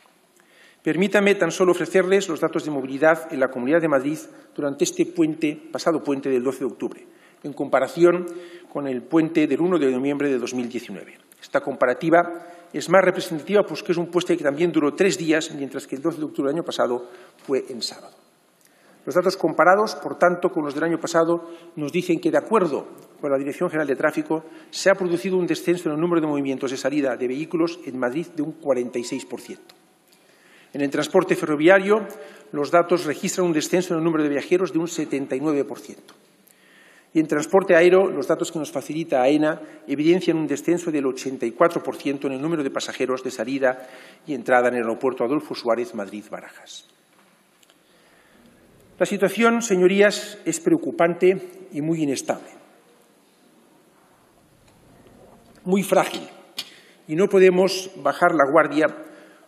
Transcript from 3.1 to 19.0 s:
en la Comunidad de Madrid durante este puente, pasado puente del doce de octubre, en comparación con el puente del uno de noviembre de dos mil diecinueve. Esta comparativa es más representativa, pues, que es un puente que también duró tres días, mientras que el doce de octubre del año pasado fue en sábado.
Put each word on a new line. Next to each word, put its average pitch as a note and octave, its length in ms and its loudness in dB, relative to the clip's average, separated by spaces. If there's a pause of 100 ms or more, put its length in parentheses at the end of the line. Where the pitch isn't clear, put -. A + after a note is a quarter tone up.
en C#3 80 -4
la C3 80 2
Comunidad C3 320 0
de D#3+ 80 0
Madrid D3 300 0 (360)
durante C#3+ 300 -4
este E3 220 0
puente, D#3 520 -2 (140)
pasado D#3 320 -2
puente C#3 260 -2
del B2+ 140 2
doce C3+ 160 -2
de C#3 60 -4
octubre, - 420 -8 (360)
en C#3+ 100 -10
comparación D#3 720 2 (440)
con C#3+ 180 -6
el B2 160 -4
puente D#3+ 440 2
del C#3 140 0
uno F3+ 180 2
de C#3 120 2
noviembre C#3+ 380 -2
de C3 100 0
dos A#2 140 -6
mil B2 140 -4
diecinueve. A2+ 540 -12 (220)
Esta - 160 -2
comparativa D3 1120 -2
es D3 180 -8
más F#3 140 6
representativa, F3+ 600 0
pues, - 200 -10
que - 80 -2
es E3 60 -2
un E3+ 100 -2
puente F3 300 0
que - 80 -6
también D#3 260 2
duró D3+ 240 2
tres F3 220 2
días, D#3 360 0
mientras C#3 320 -8
que C3+ 120 -8
el C3 40 -14
doce D3+ 180 -4
de D#3 40 -6
octubre C#3+ 260 -4
del D#3 100 -2
año E3 60 -6
pasado B2 440 -2 (360)
fue C3 220 -2
en A#2+ 140 -12
sábado. - 340 -12 (880)